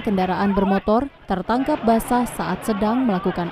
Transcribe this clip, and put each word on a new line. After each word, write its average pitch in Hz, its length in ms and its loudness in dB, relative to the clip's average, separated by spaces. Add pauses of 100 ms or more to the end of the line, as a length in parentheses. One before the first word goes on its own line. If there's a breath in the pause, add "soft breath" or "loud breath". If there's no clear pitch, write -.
kendaraan 190 480 0
bermotor 202 560 2 (160)
tertangkap 240 560 -2
basah 226 480 2
saat 185 320 -6
sedang 220 400 0
melakukan 180 500 0